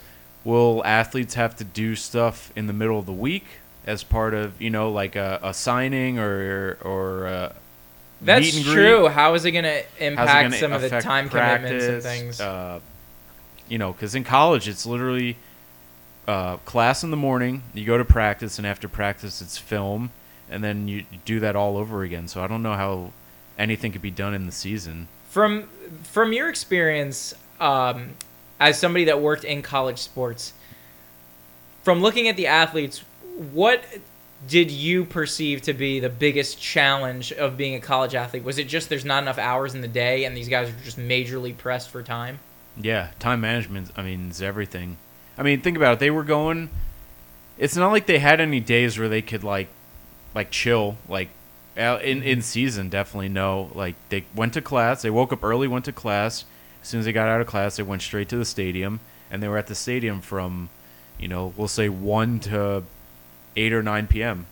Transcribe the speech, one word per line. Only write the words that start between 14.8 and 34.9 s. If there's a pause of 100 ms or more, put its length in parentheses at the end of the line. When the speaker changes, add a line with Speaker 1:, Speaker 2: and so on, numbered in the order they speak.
Speaker 1:
literally, (880)
uh,
class
in
the
morning, (100)
you
go
to
practice,
and
after
practice,
it's
film, (400)
and
then
you (180)
do
that
all
over
again.
So
I
don't
know
how (460)
anything
could
be
done
in
the
season. (220)
Speaker 2:
From, (340)
from
your
experience, (260)
um, (480)
as
somebody
that
worked
in
college
sports, (1300)
from
looking
at
the
athletes, (480)
what (640)
did
you